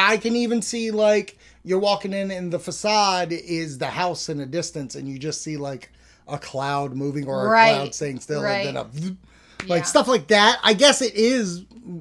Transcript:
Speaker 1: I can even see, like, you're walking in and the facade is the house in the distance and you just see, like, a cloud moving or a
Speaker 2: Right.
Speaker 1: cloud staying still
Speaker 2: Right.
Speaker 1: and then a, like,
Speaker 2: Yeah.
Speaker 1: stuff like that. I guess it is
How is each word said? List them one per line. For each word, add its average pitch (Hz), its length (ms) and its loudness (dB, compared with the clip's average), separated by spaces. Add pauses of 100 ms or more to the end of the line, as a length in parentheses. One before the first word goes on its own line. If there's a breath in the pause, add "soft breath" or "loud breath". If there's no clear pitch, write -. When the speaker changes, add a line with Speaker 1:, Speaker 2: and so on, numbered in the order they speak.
(140)
Speaker 1:
I 220 40 4
can 226 180 -2
even 240 260 0
see, 226 300 -4
like, 214 460 2 (260 soft breath)
you're 185 160 0
walking 202 340 0
in 196 180 -4
and 180 220 -6
the 175 60 -2
facade 190 720 0
is 165 480 -6
the 143 80 -4
house 165 420 -4
in 151 80 -6
the 143 80 -6
distance 147 480 -8
and 135 160 -12
you 135 80 -10
just 147 240 -8
see, 156 160 -8
like, 139 340 -10 (360 soft breath)
a 143 100 -8
cloud 139 580 -4
moving 139 320 -4
or 135 200 0
a - 20 2
Speaker 2:
Right. 226 260 8
Speaker 1:
cloud 139 200 -4
staying 139 240 -6
still 147 240 -4
Speaker 2:
Right. 196 240 -2
Speaker 1:
and 135 100 -8
then 123 80 -6
a, 170 840 -12
like, 175 120 2
Speaker 2:
Yeah. 165 40 0
Speaker 1:
stuff - 240 4
like 226 200 2
that. 214 360 6
I 220 100 6
guess 262 280 6
it 226 140 -2
is 208 480 2 (380)